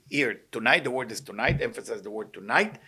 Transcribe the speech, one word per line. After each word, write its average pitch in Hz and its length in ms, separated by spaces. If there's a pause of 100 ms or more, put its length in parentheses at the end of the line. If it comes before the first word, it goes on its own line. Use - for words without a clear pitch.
(120)
here 131 240 (160)
tonight." 127 320
The 127 80
word 226 200
is - 100
tonight, 117 400
emphasize 113 400
the 104 100
word 107 220
tonight. 123 440 (100)